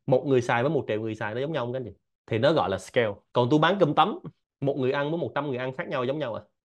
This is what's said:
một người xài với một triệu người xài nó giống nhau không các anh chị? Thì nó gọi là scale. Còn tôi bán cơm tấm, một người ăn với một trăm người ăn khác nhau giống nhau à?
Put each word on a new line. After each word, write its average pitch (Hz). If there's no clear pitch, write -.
một 135
người 131
xài 120
với 143
một 139
triệu 110
người 110
xài 107
nó 120
giống 151
nhau 131
không 120
các 131
anh 123
chị? 98
Thì 117
nó 151
gọi 101
là 95
scale. 107
Còn 123
tôi 151
bán 170
cơm 151
tấm, 202
một 139
người 131
ăn 143
với 170
một 131
trăm 143
người 123
ăn 131
khác -
nhau 135
giống 139
nhau 135
à? -